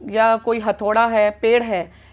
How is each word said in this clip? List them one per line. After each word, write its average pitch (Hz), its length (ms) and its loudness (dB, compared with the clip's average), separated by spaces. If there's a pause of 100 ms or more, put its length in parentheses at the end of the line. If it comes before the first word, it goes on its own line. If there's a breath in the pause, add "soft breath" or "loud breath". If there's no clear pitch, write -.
या 220 300 2
कोई 226 240 -4
हथौड़ा 214 460 0
है, 214 240 0
पेड़ 233 320 0
है, 190 400 -8 (100 soft breath)